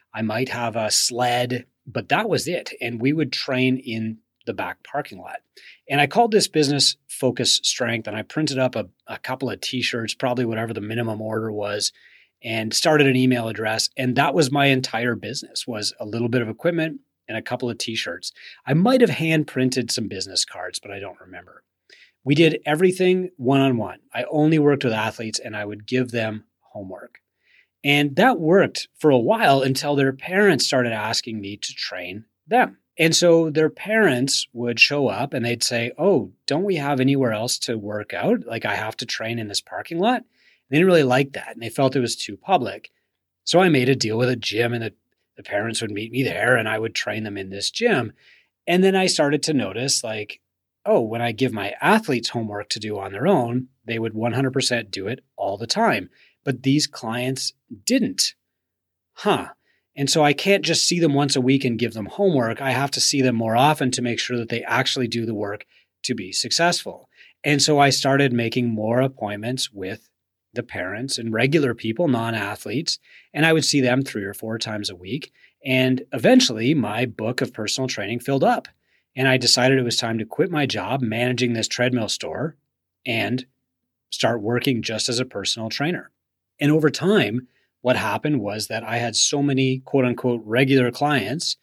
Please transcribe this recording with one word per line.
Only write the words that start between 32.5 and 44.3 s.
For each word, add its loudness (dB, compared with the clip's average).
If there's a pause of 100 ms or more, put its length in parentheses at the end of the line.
And 4
so 6
their 2
parents 0
would -4
show 2
up -2
and -4
they'd -2
say, -2
"Oh, 2 (140)
don't -2
we 0
have -2
anywhere 2
else -2
to -4
work -8
out? 0
Like, -6
I -2
have -6
to -10
train -6
in -8
this -6
parking -10
lot." 0 (440)
They 0
didn't 6
really 6
like 2
that, -12
and -14
they -6
felt 2
it 2
was -2
too -10
public. -2 (540)
So 4
I 6
made 4
a 6
deal -2
with 2
a 0